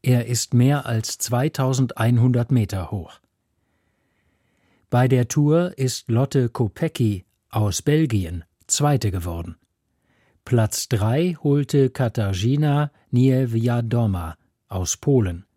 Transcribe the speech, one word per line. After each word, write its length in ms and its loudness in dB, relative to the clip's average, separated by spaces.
Er 240 2
ist 280 -4
mehr 340 2
als 320 -4
zweitausendeinhundert 1300 0
Meter 400 -2
hoch. 280 -10
Bei 180 4
der 200 2
Tour 500 0
ist 320 -4
Lotte 400 0
Kopecky 760 -2
aus 320 -2
Belgien 640 0
Zweite 440 0
geworden. 460 -8
Platz 460 0
drei 540 0
holte 460 2
Katarzyna 1000 0
Niewiadoma 1200 0
aus 300 -6
Polen. 480 0